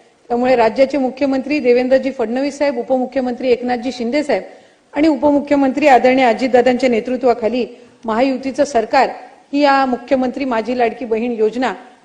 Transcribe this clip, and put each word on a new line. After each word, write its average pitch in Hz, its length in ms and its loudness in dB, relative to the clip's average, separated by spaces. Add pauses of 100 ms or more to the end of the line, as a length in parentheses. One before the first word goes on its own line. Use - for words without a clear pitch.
(280)
त्यामुळे 247 280 0
राज्याचे 240 420 2
मुख्यमंत्री 269 600 -2
देवेंद्रजी 254 520 2
फडणवीस 262 480 -4
साहेब, 285 200 -2
उपमुख्यमंत्री 254 720 -2
एकनाथजी 247 420 -2
शिंदे 240 300 -2
साहेब 202 200 -2 (500)
आणि 302 160 2
उपमुख्यमंत्री 285 800 2
आदरणीय 254 380 6
अजितदादांच्या 247 640 2
नेतृत्वाखाली 240 800 -2 (380)
महायुतीचं 262 600 -2
सरकार 226 440 0 (440)
ही 285 80 0
या 277 260 4
मुख्यमंत्री 254 580 -2
माझी 233 340 -4
लाडकी 233 260 -2
बहीण 226 280 -4
योजना 220 420 -2 (300)